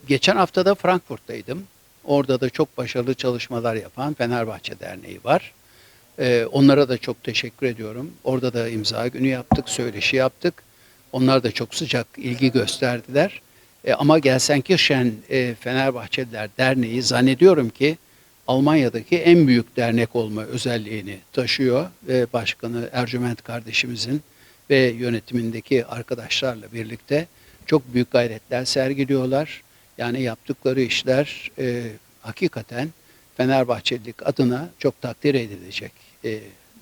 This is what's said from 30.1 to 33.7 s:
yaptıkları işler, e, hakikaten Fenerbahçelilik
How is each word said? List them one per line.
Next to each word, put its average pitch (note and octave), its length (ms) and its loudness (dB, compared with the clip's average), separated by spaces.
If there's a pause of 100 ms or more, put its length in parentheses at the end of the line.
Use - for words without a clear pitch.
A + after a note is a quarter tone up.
yaptıkları C3 600 -4
işler, B2+ 800 -2
e, B2 240 -4 (380)
hakikaten B2+ 680 -6 (480)
Fenerbahçelilik A#2+ 800 0 (120)